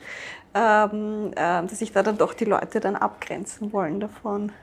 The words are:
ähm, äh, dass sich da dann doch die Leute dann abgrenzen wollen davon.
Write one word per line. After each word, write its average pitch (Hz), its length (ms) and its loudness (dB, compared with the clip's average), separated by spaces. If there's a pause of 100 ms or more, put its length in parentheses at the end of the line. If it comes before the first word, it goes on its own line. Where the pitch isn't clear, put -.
(540)
ähm, 214 840 4
äh, - 0 -
dass 175 440 0
sich 220 120 -6
da 196 120 4
dann 214 140 0
doch - 160 2
die - 120 -4
Leute 208 340 0
dann 202 160 0
abgrenzen - 760 -4
wollen 190 280 -2
davon. 208 520 -6 (100)